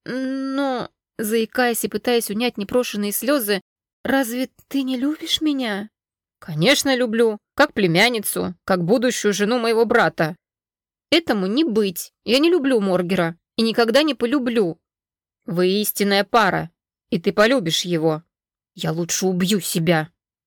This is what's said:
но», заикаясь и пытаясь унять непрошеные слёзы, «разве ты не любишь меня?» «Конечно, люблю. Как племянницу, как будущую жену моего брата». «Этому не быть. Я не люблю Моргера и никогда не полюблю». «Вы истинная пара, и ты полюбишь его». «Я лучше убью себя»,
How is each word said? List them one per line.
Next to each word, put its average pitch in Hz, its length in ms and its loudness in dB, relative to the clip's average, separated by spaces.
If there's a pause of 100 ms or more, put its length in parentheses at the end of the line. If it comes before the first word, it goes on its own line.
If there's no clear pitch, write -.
но», 269 880 -6 (280)
заикаясь 226 680 -2
и 208 40 -4
пытаясь 233 420 -2
унять 233 260 -2
непрошеные 208 560 -2
слёзы, 220 480 -2 (440)
«разве 254 440 -2 (200)
ты 277 140 -2
не 262 140 -4
любишь 302 440 -4
меня?» 247 500 -4 (500)
«Конечно, 247 540 2
люблю. 226 440 2 (160)
Как 302 200 2
племянницу, 196 800 0 (100)
как 180 200 0
будущую 220 500 2
жену 208 240 0
моего 226 260 2
брата». 175 520 2 (760)
«Этому 277 360 0
не 254 180 0
быть. 208 480 -2 (120)
Я 233 140 2
не 330 120 4
люблю 269 300 2
Моргера 180 560 0 (200)
и 220 60 0
никогда 226 400 2
не 302 120 0
полюблю». 233 640 0 (680)
«Вы 185 340 0
истинная 202 440 0
пара, 175 460 0 (400)
и 214 80 0
ты 190 140 -2
полюбишь 214 500 2
его». 160 400 0 (520)
«Я 160 180 -4
лучше 170 340 -2
убью 185 340 0
себя», 165 500 0 (360)